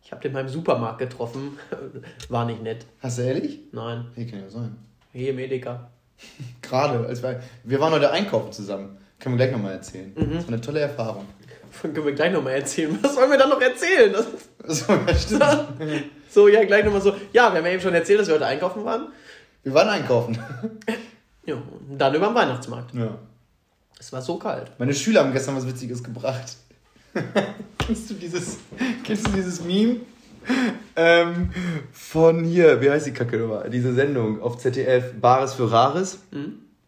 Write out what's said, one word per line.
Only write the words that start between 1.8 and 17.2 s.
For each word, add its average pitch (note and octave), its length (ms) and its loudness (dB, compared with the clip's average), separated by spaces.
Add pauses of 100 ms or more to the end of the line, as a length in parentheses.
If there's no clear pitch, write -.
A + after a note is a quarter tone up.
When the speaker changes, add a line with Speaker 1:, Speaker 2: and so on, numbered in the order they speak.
Speaker 1:
<laughs> - 380 -18
War A#2 160 -2
nicht A2+ 160 -8
nett. A2+ 240 -10 (160)
Speaker 2:
Hast A#2+ 160 -6
du B2 40 -2
ehrlich? C#4 360 -4 (140)
Speaker 1:
Nein. A#2 420 -10
Speaker 2:
Hey, A#2 120 -10
kann G#2 140 -14
ja G2 80 -16
sein. A2 280 -12 (360)
Speaker 1:
Hier C3 180 -6
im C3 80 -4
Edeka. B2+ 520 -8 (360)
Speaker 2:
<laughs> - 360 -20
Gerade, C3 440 -2
als B2 160 -8
wir, B2+ 200 -6 (220)
wir C3+ 160 0
waren D#3+ 120 2
heute C#3+ 180 4
einkaufen E3 420 -2
zusammen. G2 440 -10 (240)
Können B2+ 160 -4
wir B2+ 100 4
gleich - 100 -2
nochmal G2 160 -6
erzählen. F#2 420 -14
Speaker 1:
Mhm. - 200 -2
Speaker 2:
Das F3 100 -4
war F3+ 80 -8
eine A2+ 80 -4
tolle D3 180 -6
Erfahrung. A2+ 480 -6 (460)
Speaker 1:
Von, - 200 -8
können D3+ 140 -4
wir C#3+ 80 0
gleich E3+ 180 2
nochmal C3+ 220 -2
erzählen. D3+ 480 -2
Was C#4+ 140 0
sollen C4 160 6
wir C#4+ 40 6
dann C4+ 120 6
noch C#4+ 120 4
erzählen? B3+ 520 4
Das A3+ 140 0 (520)
Speaker 2:
<laughs> - 80 -6
So, - 60 4
ja, E3+ 220 2
stimmt. A#3 1000 2
Speaker 1:
<laughs> - 180 -20
So, G3+ 160 8
ja, G#3 180 8
gleich G#3 200 4
nochmal G3+ 160 2
so. G3 120 4 (200)